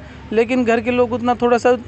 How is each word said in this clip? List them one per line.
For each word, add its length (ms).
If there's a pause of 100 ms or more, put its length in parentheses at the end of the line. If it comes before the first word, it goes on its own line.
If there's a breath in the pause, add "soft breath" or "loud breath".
(320 loud breath)
लेकिन 340
घर 160
के 100
लोग 220
उतना 220
थोड़ा 220
सा 200 (100)